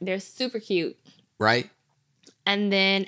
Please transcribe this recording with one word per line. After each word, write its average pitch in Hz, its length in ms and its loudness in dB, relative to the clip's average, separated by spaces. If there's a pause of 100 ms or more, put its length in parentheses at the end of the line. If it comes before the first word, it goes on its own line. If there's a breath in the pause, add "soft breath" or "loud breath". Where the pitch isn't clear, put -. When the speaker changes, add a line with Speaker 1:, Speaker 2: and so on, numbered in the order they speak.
Speaker 1:
they're 185 180 -4
super 247 400 -6
cute. 180 380 -2 (400 soft breath)
Speaker 2:
Right. 113 320 2 (800)
Speaker 1:
And 202 240 0
then 196 360 2